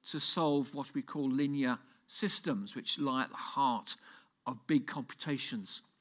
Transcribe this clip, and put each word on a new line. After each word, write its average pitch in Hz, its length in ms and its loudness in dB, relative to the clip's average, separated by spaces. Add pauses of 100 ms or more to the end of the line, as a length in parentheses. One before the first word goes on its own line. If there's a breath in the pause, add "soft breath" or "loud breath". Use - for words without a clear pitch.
to 156 140 -4
solve 143 540 2
what 135 200 -8
we 139 80 -2
call 135 280 -2
linear 139 480 2 (280 loud breath)
systems, - 680 0
which 127 240 -2
lie 131 260 0
at - 60 -6
the - 60 -12
heart 123 600 2 (500 loud breath)
of 127 200 -8
big 143 200 4
computations. - 960 -6 (180)